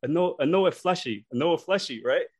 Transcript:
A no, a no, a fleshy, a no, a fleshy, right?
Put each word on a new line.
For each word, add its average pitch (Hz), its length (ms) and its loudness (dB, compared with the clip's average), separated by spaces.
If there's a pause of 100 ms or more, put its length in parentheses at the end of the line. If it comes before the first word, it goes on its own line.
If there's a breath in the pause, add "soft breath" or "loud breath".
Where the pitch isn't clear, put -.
A 127 60 -6
no, 175 300 0
a 139 80 0
no, 185 200 4
a 175 60 4
fleshy, 135 600 -4
a 131 40 -6
no, 151 160 2
a 160 60 2
fleshy, 165 460 -2
right? 139 220 0 (140)